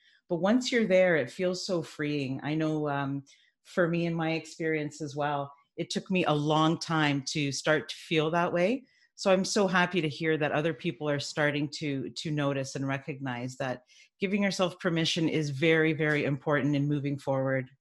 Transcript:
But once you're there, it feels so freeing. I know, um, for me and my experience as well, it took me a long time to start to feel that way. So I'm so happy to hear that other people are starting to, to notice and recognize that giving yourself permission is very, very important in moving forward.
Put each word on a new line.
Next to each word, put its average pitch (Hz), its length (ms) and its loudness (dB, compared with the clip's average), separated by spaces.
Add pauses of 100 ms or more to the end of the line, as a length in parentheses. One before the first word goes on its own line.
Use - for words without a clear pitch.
(300)
But 175 80 -2
once 220 340 2
you're 226 160 2
there, 185 300 6
it 127 120 0
feels 180 360 -4
so 175 160 -2
freeing. 143 640 -4
I 147 120 -2
know, 156 340 0
um, 139 340 -2 (400)
for 175 240 0
me 170 180 0
and 170 100 -2
my 160 160 0
experience 156 680 -4
as 139 140 -8
well, 143 360 -2 (240)
it - 140 -6
took - 200 -6
me 185 160 2
a 151 80 4
long 156 460 2
time 147 480 0
to 143 240 -2
start 151 380 0
to - 60 -8
feel 156 360 0
that 170 200 2
way. 190 320 2 (320)
So 196 160 2
I'm 185 140 4
so 202 220 2
happy 175 320 2
to 156 80 0
hear 160 300 0
that 147 160 0
other 151 200 0
people 151 360 -4
are 143 100 0
starting 147 480 0 (120)
to, 139 320 -4
to 160 200 -6
notice 139 440 -2
and 135 120 -4
recognize 131 680 -6
that 127 240 -4 (400)
giving 202 220 0
yourself 185 360 0
permission 165 480 0
is 151 220 0
very, 160 420 4
very 151 320 0
important 143 520 0
in 139 120 0
moving 143 300 -2
forward. 135 520 -2 (120)